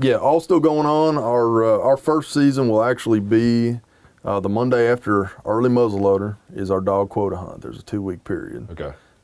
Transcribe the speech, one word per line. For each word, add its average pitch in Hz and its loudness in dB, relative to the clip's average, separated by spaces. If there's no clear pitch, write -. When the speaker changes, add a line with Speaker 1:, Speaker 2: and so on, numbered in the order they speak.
Speaker 1:
Yeah, 127 2
all 147 2
still 170 2
going 151 2
on. 151 2
Our, 117 2
uh, 110 4
our 135 2
first 156 -2
season 139 2
will 107 2
actually 117 0
be, 117 0
uh, 101 -2
the 95 -4
Monday 117 0
after 104 0
early 117 0
muzzleloader 104 0
is 98 -6
our 95 0
dog 98 0
quota 95 -4
hunt. - -14
There's - -14
a - -20
two-week 95 -8
period. - -10
Speaker 2:
Okay. 76 -12